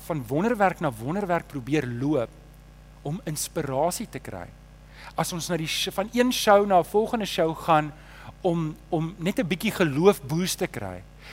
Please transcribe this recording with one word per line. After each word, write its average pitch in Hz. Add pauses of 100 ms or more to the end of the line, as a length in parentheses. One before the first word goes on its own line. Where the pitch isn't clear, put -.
van 147
wonderwerk 185
na 160
wonderwerk 160
probeer 135
loop 123 (760)
om 156
inspirasie 151
te 135
kry, 92 (680)
as 165
ons 170
na 170
die 156
sh-, -
van 196
een 247
show 202
na 185
'n 170
volgende 220
show 165
gaan 151 (500)
om, 165 (120)
om 165
net 180
'n 233
bietjie 185
geloof 170
boost 160
te 180
kry, 92 (300)